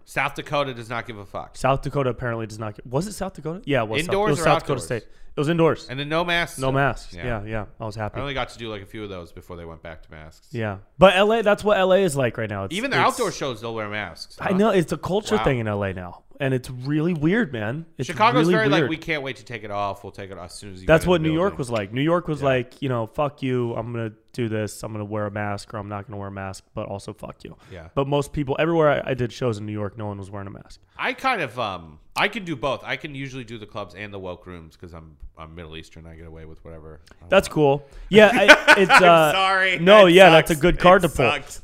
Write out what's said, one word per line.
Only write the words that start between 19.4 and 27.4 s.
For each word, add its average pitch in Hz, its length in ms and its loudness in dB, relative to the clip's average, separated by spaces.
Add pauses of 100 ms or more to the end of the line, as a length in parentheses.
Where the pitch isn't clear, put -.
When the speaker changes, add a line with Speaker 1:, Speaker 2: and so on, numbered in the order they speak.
Speaker 1:
take 117 180 -12
it 107 80 -12
off. 101 320 -6
We'll 98 80 -14
take 95 220 -14
it 92 60 -14
off 87 80 -14
as - 80 -18
soon 104 180 -16
as 92 80 -16
you 92 80 -6
Speaker 2:
That's 160 160 0
Speaker 1:
get - 20 -4
in 175 40 2
Speaker 2:
what 175 120 2
Speaker 1:
the 160 60 -2
Speaker 2:
New 156 60 0
York 180 180 0
Speaker 1:
building." 160 60 -12
Speaker 2:
was 127 120 -8
like. 104 220 -4
New 123 100 -4
York 170 240 0
was 151 140 -6
Speaker 1:
Yeah. 139 80 0
Speaker 2:
like, 127 340 -2
you 139 60 -2
know, 117 180 -4
"Fuck 143 360 -6
you. 123 340 -2
I'm 117 160 -8
gonna 113 180 -6 (220)
do 120 160 -4
this. 107 340 -6
I'm 113 80 -10
gonna 107 140 -8
wear 104 220 -6
a 101 40 -6
mask, 104 420 -8
or 117 40 -10
I'm 101 120 -10
not 104 200 -10
gonna 104 80 -12
wear 98 120 -10
a 98 40 -12
mask, 95 320 -12 (100)
but 107 140 -8
also 101 240 -10
fuck - 320 -16